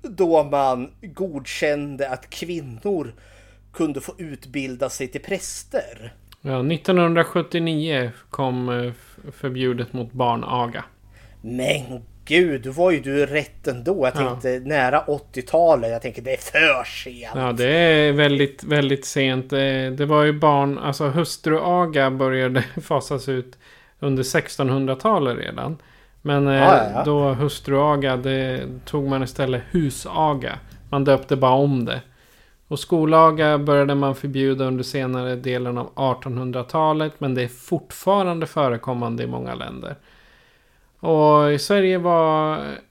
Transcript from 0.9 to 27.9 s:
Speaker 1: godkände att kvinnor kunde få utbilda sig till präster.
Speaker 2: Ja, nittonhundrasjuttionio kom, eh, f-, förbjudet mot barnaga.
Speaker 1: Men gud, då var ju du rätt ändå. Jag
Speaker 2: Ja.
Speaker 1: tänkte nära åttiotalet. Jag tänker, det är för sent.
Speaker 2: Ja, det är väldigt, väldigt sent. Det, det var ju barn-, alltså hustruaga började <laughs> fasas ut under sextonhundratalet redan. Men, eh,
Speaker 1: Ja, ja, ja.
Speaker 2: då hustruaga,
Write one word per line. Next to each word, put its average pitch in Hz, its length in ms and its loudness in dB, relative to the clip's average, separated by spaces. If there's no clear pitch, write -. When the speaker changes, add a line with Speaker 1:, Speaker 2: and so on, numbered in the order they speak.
Speaker 1:
godkände 147 1080 -4
att - 200 -10
kvinnor 156 840 -8
kunde 147 280 -4
få - 180 -14
utbilda 135 720 -8
sig 131 200 -8
till 139 120 -10
präster. - 920 -8
Speaker 2:
Ja, 131 220 -4
nittonhundrasjuttionio 165 1500 0
kom, 127 380 -2
eh, 123 180 -2
f-, - 320 -14
förbjudet 127 560 -4
mot 123 200 -8
barnaga. 120 720 -2
Speaker 1:
Men 123 640 -4
gud, 160 380 2
då 131 80 -8
var 175 200 2
ju 151 100 2
du 139 260 0
rätt 143 420 -4
ändå. 127 460 -2
Jag 147 100 -2
Speaker 2:
Ja. 127 60 0
Speaker 1:
tänkte 127 380 -4
nära 143 320 2
åttiotalet. 151 920 0
Jag 113 120 -6
tänker, 120 200 -10
det 131 100 -4
är 127 40 -2
för 143 480 2
sent. 123 500 -14
Speaker 2:
Ja, 127 180 -2
det 120 160 0
är 156 440 6
väldigt, 143 520 2
väldigt 139 400 0
sent. 131 460 -2
Det, 135 400 0
det 143 160 -2
var 151 180 4
ju 151 80 4
barn-, 143 460 2
alltså 147 300 -4
hustruaga 156 1000 2
började 131 520 0
<laughs> - 200 -8
fasas 139 460 -4
ut 127 300 -6
under 135 240 0
sextonhundratalet 135 1160 -2
redan. 135 380 -8
Men, 143 260 2
eh, 139 60 4
Speaker 1:
Ja, 147 220 8
ja, 117 60 4
ja. 131 100 0
Speaker 2:
då 147 280 2
hustruaga, 139 840 0